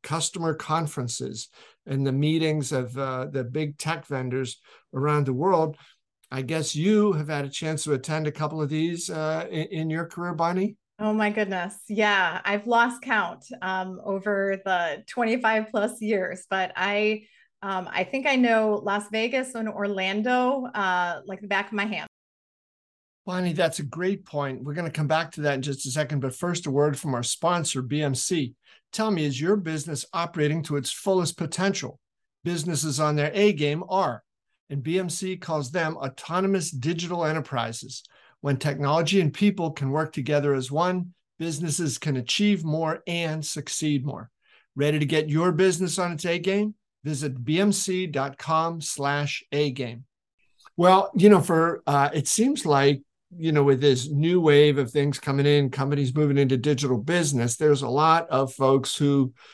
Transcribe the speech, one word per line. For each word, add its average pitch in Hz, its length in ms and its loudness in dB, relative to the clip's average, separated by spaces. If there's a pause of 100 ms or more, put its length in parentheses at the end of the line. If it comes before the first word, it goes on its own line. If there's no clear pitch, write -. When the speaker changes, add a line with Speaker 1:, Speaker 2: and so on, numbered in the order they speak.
Speaker 1:
customer 160 520 -4
conferences 151 920 -4 (380)
and 135 180 -2
the 131 80 0
meetings 151 600 0
of, 127 260 -4
uh, 131 320 -4
the 135 140 -4
big 147 340 -6
tech 160 280 -4
vendors 127 540 -6 (320)
around 147 340 2
the 135 60 -2
world. 160 440 2 (560)
I 131 100 -6
guess 151 320 -4
you 208 380 4
have 151 160 -2
had 143 160 -4
a 135 60 -8
chance 156 340 -4
to 151 80 0
attend 156 340 -2
a 147 60 -2
couple 156 280 -4
of 147 80 0
these, 170 400 -2
uh, 160 400 -4
in, 160 200 -4
in 160 220 -4
your 165 160 -2
career, 175 280 -8
Bonnie? 175 420 0 (220)
Speaker 2:
Oh 214 140 0
my 214 180 2
goodness. 196 440 -2 (140)
Yeah, 196 560 2
I've 208 220 -2
lost 240 360 2
count, 196 420 -2 (180)
um, 185 420 -6
over 196 600 -2
the 190 420 -2
twenty-five 226 640 0
plus 214 320 -2
years, 190 480 -2
but 185 240 -2
I, 214 480 0 (380)
um, 190 300 -6
I 185 140 -2
think 269 220 -4
I 277 100 2
know 220 460 4
Las 208 280 -2
Vegas 240 460 -2
and 220 120 -6
Orlando, 214 1000 0
uh, 180 600 -2
like 190 140 -12
the 202 80 -14
back 202 180 0
of - 60 -14
my 208 140 -4
hand. 170 200 -6 (1200)
Speaker 1:
Bonnie, 180 260 -2
that's 165 280 0
a 147 40 -6
great 185 400 -4
point. 139 380 -6
We're 147 120 -8
gonna 170 160 -6
come 151 160 -2
back 156 260 0
to 151 100 -8
that 143 120 2
in 135 80 -4
just 135 240 -6
a 131 40 -6
second, 143 300 -2
but 131 140 -4
first, 175 320 -4
a 147 40 -4
word 143 280 2
from 143 160 -4
our 120 80 -2
sponsor, 160 600 -2
B 147 200 -2
M 139 120 0
C. 143 400 -2 (380)
Tell 220 180 0
me, 160 140 0
is 135 160 -2
your 185 160 2
business 160 560 -6
operating 160 520 0
to 147 120 -4
its 139 140 -4
fullest 185 460 0
potential? 180 640 -4 (420)
Businesses 156 560 -2
on 151 160 2
their 147 200 0
A 208 180 6
game 147 360 -2
are, 170 360 -2 (440)
and 139 140 -6
B 165 160 -2
M 185 120 -2
C 185 260 -6
calls 151 340 -6
them 160 260 -2
autonomous 175 760 -2
digital 165 520 -2
enterprises. 135 800 -4 (380)
When 143 160 0
technology 151 640 2
and 156 140 2
people 196 380 2
can 135 180 -4
work 151 220 -2
together 143 420 0
as 131 160 -4
one, 180 420 0 (280)
businesses 160 580 -2
can 143 180 -2
achieve 190 460 2
more 160 420 -2
and 160 400 -4
succeed 147 600 -2
more. 110 240 -10 (460)
Ready 147 240 2
to 151 60 0
get 156 220 0
your 165 220 2
business 180 480 2
on 175 140 0
its 151 120 -8
A 175 140 0
game? 202 360 0 (280)
Visit 135 420 -6
B 156 160 2
M 202 120 4
C 185 340 -2
dot 139 320 -4
com 160 420 0
slash 143 600 -4 (100)
A 147 200 2
game. 120 320 -8 (720)
Well, 185 400 6
you 190 120 10
know, 190 120 10
for, 165 460 2
uh, 143 280 4
it 151 140 -2
seems 262 360 0
like, 143 380 4 (340)
you 160 140 -2
know, 147 140 4
with 135 160 6
this 135 280 4
new 160 320 4
wave 147 380 8
of 123 140 -2
things 143 260 2
coming 139 280 0
in, 147 240 4
companies 139 440 -2
moving 143 240 4
into 135 180 4
digital 131 420 0
business, 139 580 0
there's 147 260 4
a 123 60 -4
lot 160 420 4
of 131 220 0
folks 135 440 2
who, 139 360 2 (220)